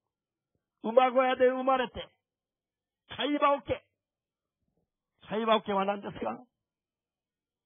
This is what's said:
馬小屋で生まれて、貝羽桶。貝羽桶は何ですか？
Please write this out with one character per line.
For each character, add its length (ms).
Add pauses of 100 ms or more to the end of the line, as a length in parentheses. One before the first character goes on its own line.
(840)
馬 280
小 120
屋 120
で 140
生 140
ま 140
れ 120
て、 180 (1120)
貝 220
羽 180
桶。 260 (1400)
貝 180
羽 120
桶 160
は 120
何 140
で 140
す 60
か？ 200 (1300)